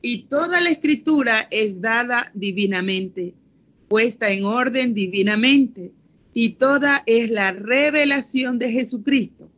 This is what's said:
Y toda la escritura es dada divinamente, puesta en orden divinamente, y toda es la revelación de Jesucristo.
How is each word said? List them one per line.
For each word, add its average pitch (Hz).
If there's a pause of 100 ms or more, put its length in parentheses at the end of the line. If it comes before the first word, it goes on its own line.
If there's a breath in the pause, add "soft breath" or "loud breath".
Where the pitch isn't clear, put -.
Y 240
toda 339
la 349
escritura 285
es 208
dada 240
divinamente, 190 (540)
puesta 220
en 196
orden 247
divinamente, 208 (400)
y 233
toda 277
es 226
la 202
revelación 262
de 254
Jesucristo. 254